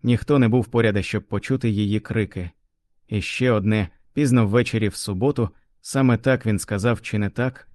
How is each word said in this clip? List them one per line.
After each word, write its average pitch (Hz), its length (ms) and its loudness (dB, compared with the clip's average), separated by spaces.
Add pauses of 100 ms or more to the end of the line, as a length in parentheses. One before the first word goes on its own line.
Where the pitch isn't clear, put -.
Ніхто 127 360 2
не 120 80 4
був 117 180 2
поряд, 107 400 0
щоб 104 180 -6
почути 120 460 -4
її 104 300 0
крики. 92 500 -4 (580)
І 104 140 -4
ще 127 300 -2
одне, 107 380 0 (240)
пізно 123 340 2
ввечері 110 400 0
в - 80 -4
суботу, 113 540 -2 (320)
саме 127 360 2
так 127 280 0
він 104 140 0
сказав, 107 420 -2
чи - 160 -6
не 101 120 -2
так? - 460 -6